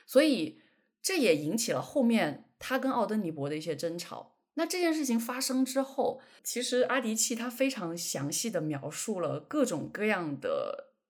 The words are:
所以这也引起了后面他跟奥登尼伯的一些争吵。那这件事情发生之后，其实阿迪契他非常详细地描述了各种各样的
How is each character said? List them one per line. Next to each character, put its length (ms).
所 180
以 380
这 160
也 180
引 220
起 160
了 80
后 200
面 560
他 220
跟 100
奥 160
登 160
尼 80
伯 200
的 80
一 20
些 160
争 240
吵。 380
那 120
这 140
件 140
事 100
情 160
发 220
生 240
之 160
后， 400
其 220
实 200
阿 180
迪 120
契 220
他 140
非 200
常 280
详 340
细 180
地 120
描 280
述 300
了 220
各 240
种 260
各 140
样 340
的 520